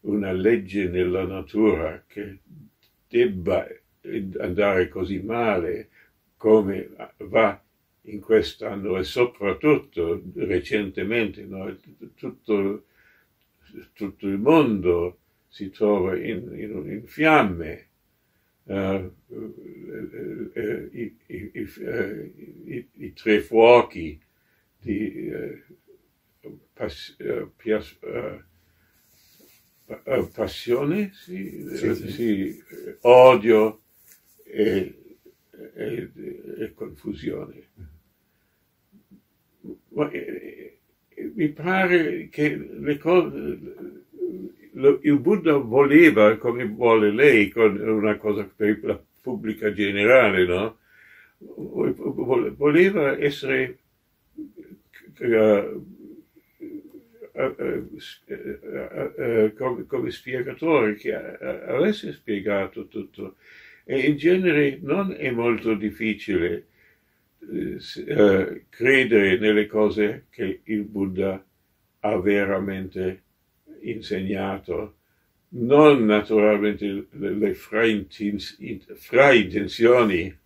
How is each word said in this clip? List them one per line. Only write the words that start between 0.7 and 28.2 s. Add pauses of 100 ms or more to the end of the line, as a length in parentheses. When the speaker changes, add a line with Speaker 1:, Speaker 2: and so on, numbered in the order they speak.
Speaker 1:
nella
natura
che (680)
debba (720)
andare
così
male (480)
come (300)
va (440)
in
quest'anno
e
soprattutto (140)
recentemente,
no? (420)
Tutto, (1080)
tutto
il
mondo (280)
si
trova
in,
in,
in
fiamme. (760)
Eh, (160)
eh,
eh,
i, (120)
i,
i,
eh, (340)
i,
i
tre
fuochi (600)
di,
eh, (1120)
pas-,
eh,
pias-,
eh, (1400)